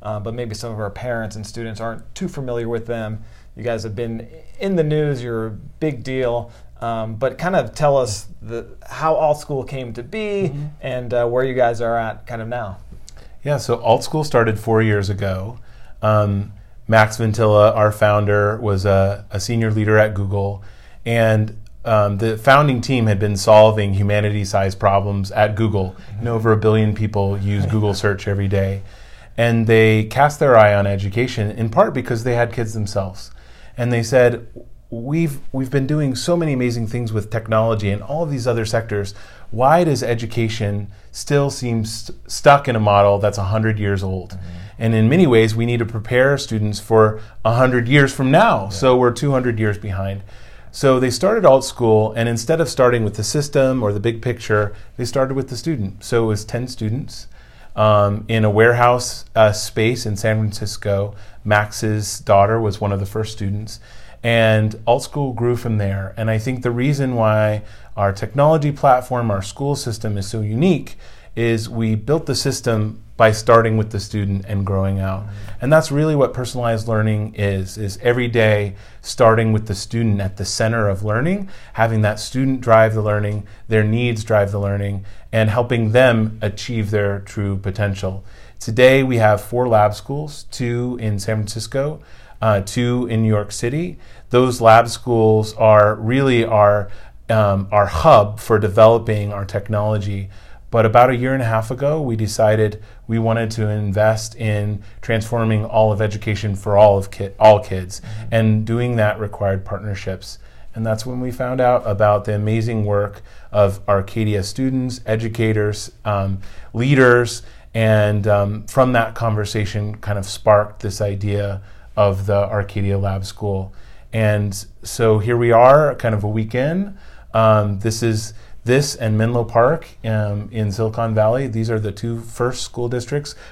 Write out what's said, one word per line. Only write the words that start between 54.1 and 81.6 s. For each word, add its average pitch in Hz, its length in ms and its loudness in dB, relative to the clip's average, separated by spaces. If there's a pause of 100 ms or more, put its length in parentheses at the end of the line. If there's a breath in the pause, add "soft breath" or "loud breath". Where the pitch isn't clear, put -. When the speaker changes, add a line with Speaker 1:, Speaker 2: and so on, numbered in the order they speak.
Speaker 2:
picture, 104 540 -2 (220 loud breath)
they 117 80 -4
started 135 280 -2
with 131 160 -4
the 123 80 -10
student. 110 460 -6
So 117 220 0
it - 20 0
was 104 180 -2
ten 123 220 -6
students, - 580 -6 (500 soft breath)
um, 104 520 2
in 110 180 2
a 107 60 2
warehouse, 120 760 4 (100)
uh, 110 180 6
space 117 520 -2
in 107 120 -4
San 110 200 0
Francisco. 101 800 -4 (300 loud breath)
Max's 107 760 -2
daughter 104 420 4
was 101 180 -2
one 101 140 -2
of 98 80 -2
the 98 40 -4
first 107 280 -6
students. 104 460 -8 (440 loud breath)
And 110 640 2
Alt 131 160 2
School 139 300 -4
grew 117 240 -2
from 113 200 -4
there. 98 380 -4
And 110 160 -2
I 110 60 0
think 120 260 -4
the 123 80 -2
reason 131 440 -2
why 107 480 2 (340 loud breath)
our 98 160 2
technology 143 580 2
platform, 127 580 0
our 98 120 -2
school 139 340 -6
system 107 420 -6
is 95 80 -6
so 110 140 -6
unique 120 560 0 (400 soft breath)
is 113 340 0
we 113 260 -2
built 135 320 -2
the 131 80 -2
system 113 680 -2 (120)
by 113 160 4
starting 113 460 4
with 107 140 -2
the 101 80 -4
student 98 480 -4
and 101 180 -4
growing 95 340 -2
out. 95 240 -4
Speaker 1:
Mm-hmm. - 100 -12 (280 loud breath)
Speaker 2:
And 127 120 -2
that's 160 180 4
really 151 240 0
what 135 180 2
personalized 117 540 -4
learning 107 480 0
is, 98 420 -4
is 98 240 -6
every 120 260 2
day 107 480 2 (260 soft breath)
starting 113 520 4
with 107 140 -2
the 101 80 -4
student 110 440 -2
at 95 180 -6
the 98 80 -6
center 113 440 0
of 95 140 -2
learning, 165 460 -2 (240 loud breath)